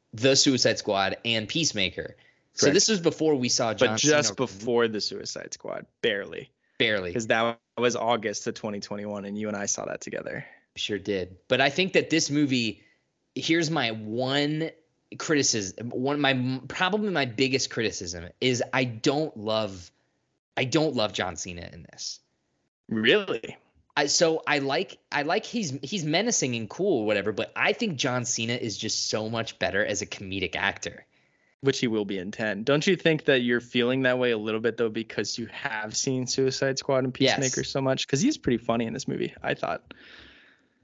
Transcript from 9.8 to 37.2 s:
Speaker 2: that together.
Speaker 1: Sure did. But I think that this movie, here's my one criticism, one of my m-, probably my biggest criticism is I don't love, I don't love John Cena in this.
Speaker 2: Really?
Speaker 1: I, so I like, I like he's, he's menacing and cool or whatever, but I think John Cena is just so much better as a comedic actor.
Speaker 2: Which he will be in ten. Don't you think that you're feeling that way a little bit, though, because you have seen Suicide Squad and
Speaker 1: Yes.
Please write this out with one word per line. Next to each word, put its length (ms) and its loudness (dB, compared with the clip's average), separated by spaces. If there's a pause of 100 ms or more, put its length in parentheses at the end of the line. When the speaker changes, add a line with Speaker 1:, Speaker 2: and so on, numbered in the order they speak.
Speaker 2:
that 160 -6
together. 440 -8 (300)
Speaker 1:
Sure 240 -4
did. 360 -4 (120)
But 140 4
I 100 6
think 220 0
that 180 4
this 200 4
movie, 500 2 (540)
here's 360 2
my 200 0
one 800 -2 (500)
criticism, 680 0
one 260 -2
of 60 -2
my 100 6
m-, 360 0
probably 420 0
my 160 2
biggest 460 0
criticism 580 -4 (120)
is 220 2 (100)
I 120 2
don't 520 -2
love, 540 -4 (640)
I 100 0
don't 300 2
love 180 0
John 220 -2
Cena 360 -10
in 200 -18
this. 280 -12 (680)
Speaker 2:
Really? 680 2 (400)
Speaker 1:
I, 120 4
so 380 2
I 140 2
like, 400 -2 (120)
I 120 0
like 220 -2
he's, 360 -4
he's 240 -4
menacing 500 0
and 140 -6
cool 320 0
or 60 -2
whatever, 240 2
but 240 -6
I 180 2
think 240 -2
John 280 0
Cena 280 -2
is 240 -4
just 320 -4
so 200 -2
much 280 -4
better 260 0
as 200 -2
a 20 -4
comedic 500 -6
actor. 500 -4 (560)
Speaker 2:
Which 180 2
he 80 2
will 180 2
be 140 -4
in 100 -8
ten. 340 -4
Don't 220 2
you 100 6
think 300 2
that 140 6
you're 200 2
feeling 440 2
that 160 4
way 100 4
a 80 2
little 220 -2
bit, 180 0
though, 120 2
because 500 -4
you 80 -6
have 500 -6
seen 300 0
Suicide 500 0
Squad 260 0
and 160 -2
Speaker 1:
Yes. 200 6